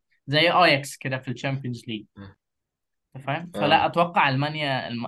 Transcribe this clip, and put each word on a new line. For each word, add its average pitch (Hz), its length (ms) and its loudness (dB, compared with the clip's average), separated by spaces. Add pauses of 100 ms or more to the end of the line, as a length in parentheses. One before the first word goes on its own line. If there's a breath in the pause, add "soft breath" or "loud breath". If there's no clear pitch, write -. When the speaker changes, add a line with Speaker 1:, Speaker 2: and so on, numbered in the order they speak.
(260)
Speaker 1:
زي 156 240 2
أياكس 151 460 4
كده 131 220 -6
في - 100 -16
الشامبيونز 127 600 -6
ليج. 107 160 -6 (140)
Speaker 2:
آه. 95 180 -18 (800)
Speaker 1:
أنت 139 100 -16
فاهم؟ 165 280 -6
Speaker 2:
آه. 101 60 -6
Speaker 1:
فلا 156 260 4
أتوقع 170 420 2
ألمانيا، 139 600 -2
الم-، 120 200 -6